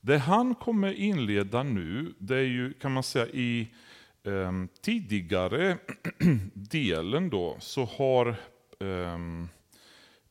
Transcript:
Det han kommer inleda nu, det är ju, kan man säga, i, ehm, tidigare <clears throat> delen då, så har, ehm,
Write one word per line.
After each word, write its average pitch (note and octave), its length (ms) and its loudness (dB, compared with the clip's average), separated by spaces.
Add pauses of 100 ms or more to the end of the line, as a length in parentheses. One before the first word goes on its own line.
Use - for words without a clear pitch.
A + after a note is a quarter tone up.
Det C#3 180 4
han G#3+ 360 4
kommer G3+ 380 0
inleda A#2 680 0
nu, A2+ 560 -4
det A2+ 180 -2
är C3+ 60 2
ju, B2+ 300 -2
kan C3+ 200 -4
man C3 100 0
säga, A#2+ 240 0
i, A#2 420 -2 (560)
ehm, F#2 440 -2 (120)
tidigare G#2+ 960 0 (400)
<clears throat> A#2+ 360 4
delen G#2 760 -2
då, F2 300 -2
så - 240 -4
har, B2 500 2 (460)
ehm, E2+ 680 -6 (840)